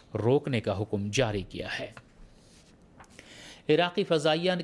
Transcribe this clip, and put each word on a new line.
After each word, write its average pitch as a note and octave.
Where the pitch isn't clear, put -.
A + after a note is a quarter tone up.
روکنے B2
کا G2+
حکم G#2
جاری G#2
کیا -
ہے۔ -
عراقی F3
فضائیہ D#3+